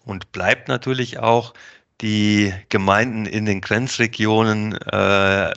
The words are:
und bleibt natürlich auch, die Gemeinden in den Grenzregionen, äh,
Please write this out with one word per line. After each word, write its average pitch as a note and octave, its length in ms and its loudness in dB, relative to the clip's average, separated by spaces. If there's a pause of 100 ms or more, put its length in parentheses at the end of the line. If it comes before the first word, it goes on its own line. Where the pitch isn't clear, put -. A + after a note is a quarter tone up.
und G2 260 -10
bleibt G2 380 -2
natürlich B2+ 500 -4
auch, A#2 360 0 (480)
die G#2 520 2 (140)
Gemeinden G#2+ 580 2
in G#2+ 200 -4
den G2 140 0
Grenzregionen, A2 1120 0
äh, G2 840 2